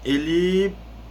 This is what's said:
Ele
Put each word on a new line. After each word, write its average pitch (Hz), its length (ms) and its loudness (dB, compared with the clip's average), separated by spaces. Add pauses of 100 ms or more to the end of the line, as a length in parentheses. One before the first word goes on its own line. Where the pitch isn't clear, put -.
Ele 175 680 2 (360)